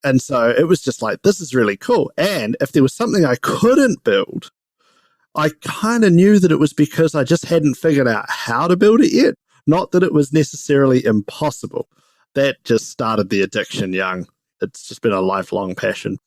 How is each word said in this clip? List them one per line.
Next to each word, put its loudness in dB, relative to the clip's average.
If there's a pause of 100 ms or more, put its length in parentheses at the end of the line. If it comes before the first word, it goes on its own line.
And 2
so 0
it 2
was 0
just -8
like, -6
This 0
is -12
really 0
cool. -2
And -4
if -4
there 2
was 2
something 0
I 0
couldn't 0
build, -2 (840)
I 0 (100)
kinda 0
knew 6
that 4
it 2
was 2
because 0
I 0
just 0
hadn't 0
figured 0
out -2
how -4
to 2
build 4
it 4
yet, 2 (320)
not 0
that 2
it 0
was 2
necessarily 0
impossible. -4 (460)
That -2
just -2
started -4
the 0
addiction -4
young. -6 (340)
It's -10
just -20
been 0
a -2
lifelong -4
passion. -6